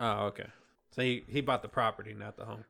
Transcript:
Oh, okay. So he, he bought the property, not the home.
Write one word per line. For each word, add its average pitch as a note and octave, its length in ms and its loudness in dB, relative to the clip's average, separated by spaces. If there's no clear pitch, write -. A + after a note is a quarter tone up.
Oh, G#2 260 2
okay. - 200 -4
So - 120 -2
he, B2 260 2
he C#3+ 120 0
bought B2+ 220 2
the G#2 60 -8
property, A2 440 0
not G#2+ 240 -10
the - 80 -12
home. A2+ 260 -8